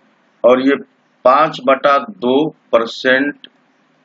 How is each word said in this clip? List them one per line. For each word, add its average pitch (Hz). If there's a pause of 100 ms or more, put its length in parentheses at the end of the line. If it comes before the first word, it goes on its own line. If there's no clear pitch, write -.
(440)
और 127
ये 135 (500)
पाँच 139
बटा 139
दो 123
परसेंट 131 (580)